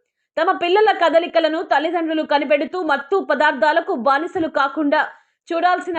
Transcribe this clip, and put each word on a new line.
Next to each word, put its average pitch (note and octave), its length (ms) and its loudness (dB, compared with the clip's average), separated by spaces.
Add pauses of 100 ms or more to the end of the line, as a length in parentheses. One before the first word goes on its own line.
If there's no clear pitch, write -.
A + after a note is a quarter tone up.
(400)
తమ F4+ 120 2
పిల్లల F#4+ 380 2 (120)
కదలికలను E4 600 0
తల్లిదండ్రులు D#4+ 600 -2
కనిపెడుతూ D4+ 600 -2
మత్తు D4+ 480 -2
పదార్థాలకు D4+ 640 0
బానిసలు D4+ 540 -2
కాకుండా D4 520 0 (520)
చూడాల్సిన F4 460 0